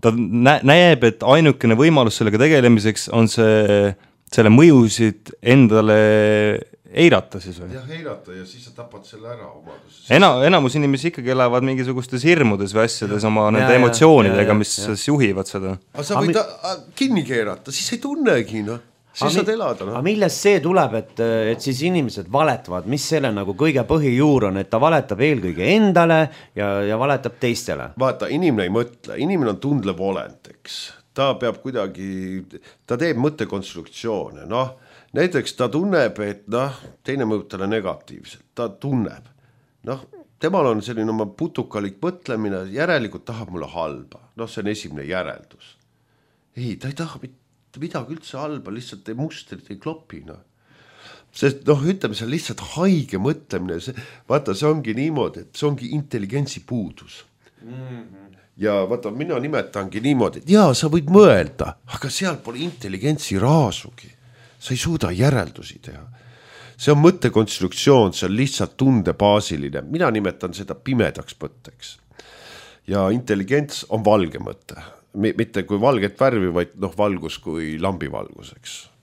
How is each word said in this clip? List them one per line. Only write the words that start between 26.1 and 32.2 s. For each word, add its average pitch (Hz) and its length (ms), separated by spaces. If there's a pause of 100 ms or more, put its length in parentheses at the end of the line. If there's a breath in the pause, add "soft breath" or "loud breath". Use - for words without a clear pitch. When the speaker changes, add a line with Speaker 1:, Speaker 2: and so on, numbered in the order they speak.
Speaker 3:
ja, 104 160 (140)
ja 104 140
valetab 131 420
teistele? 98 580
Speaker 2:
Vaata, 120 340
inimene 131 380
ei - 20
mõtle, - 480
inimene 147 320
on 92 80
tundlev 110 400
olend, 90 480
eks. - 300 (320)
Ta 135 260
peab 113 240
kuidagi, 98 480 (760 soft breath)